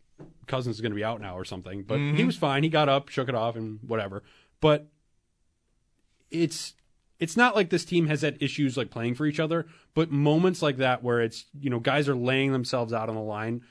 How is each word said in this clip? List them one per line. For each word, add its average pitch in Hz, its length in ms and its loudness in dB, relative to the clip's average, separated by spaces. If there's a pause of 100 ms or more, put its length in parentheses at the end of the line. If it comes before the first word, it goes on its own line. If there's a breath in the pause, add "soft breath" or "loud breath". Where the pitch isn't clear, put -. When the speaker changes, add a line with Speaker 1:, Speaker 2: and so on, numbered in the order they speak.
(460)
Speaker 1:
Cozens 123 300 -4
is 107 40 -12
gonna 110 140 -2
be 104 100 -4
out 113 160 -4
now 92 160 -10
or 92 80 -8
something. 95 380 -10
But 110 160 -2
he 143 140 0
Speaker 2:
Mm-hmm. - 140 0
Speaker 1:
was - 100 -2
fine. 139 260 0
He 160 60 2
got 151 200 2
up, 135 200 2
shook 131 200 -4
it 127 60 -2
off, 117 220 -2
and 110 260 -8
whatever. 101 400 -4 (380 soft breath)
But 151 280 4 (1400)
it's, 165 440 -2 (440)
it's 165 180 -2
not 240 180 6
like 196 160 2
this 170 140 2
team 170 220 2
has 151 160 0
had 143 180 -2
issues, 139 360 0
like, 117 140 -2
playing 120 240 -2
for 151 120 -2
each 151 140 0
other, 160 260 0 (280 soft breath)
but 160 160 2
moments 156 520 4
like 139 160 2
that 127 240 2
where 120 180 2
it's, - 260 -2 (120)
you 139 120 -2
know, 120 80 0
guys 139 300 2
are 135 80 2
laying 131 360 2
themselves 120 400 -2
out 113 160 -2
on 110 60 -4
the 110 60 -4
line 110 500 -6